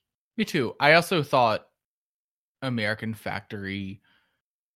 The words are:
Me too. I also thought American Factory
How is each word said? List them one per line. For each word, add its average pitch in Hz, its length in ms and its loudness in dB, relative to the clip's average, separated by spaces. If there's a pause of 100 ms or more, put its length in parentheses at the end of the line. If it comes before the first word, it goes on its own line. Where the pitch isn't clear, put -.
(360)
Me 220 80 -2
too. 127 360 -2
I 151 140 6
also 170 280 2
thought 117 460 2 (920)
American 110 520 -4
Factory 98 880 -8 (720)